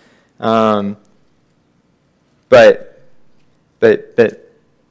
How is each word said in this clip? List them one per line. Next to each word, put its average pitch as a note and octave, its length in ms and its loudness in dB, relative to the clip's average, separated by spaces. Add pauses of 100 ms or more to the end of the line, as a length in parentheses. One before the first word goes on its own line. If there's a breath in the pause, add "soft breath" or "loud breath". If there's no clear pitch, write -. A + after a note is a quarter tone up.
(420 soft breath)
Um, A2 560 -4 (1500)
but, A2+ 520 2 (800)
but, - 380 -4
but, - 320 -4 (420)